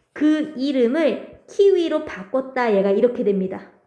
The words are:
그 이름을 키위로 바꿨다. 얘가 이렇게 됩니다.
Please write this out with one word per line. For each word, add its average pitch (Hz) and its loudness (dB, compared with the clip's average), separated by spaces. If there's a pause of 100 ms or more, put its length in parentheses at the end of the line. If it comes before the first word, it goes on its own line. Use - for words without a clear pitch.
(120)
그 302 0
이름을 262 -2
키위로 339 2
바꿨다. 247 -4
얘가 196 2
이렇게 240 0
됩니다. 190 -4 (160)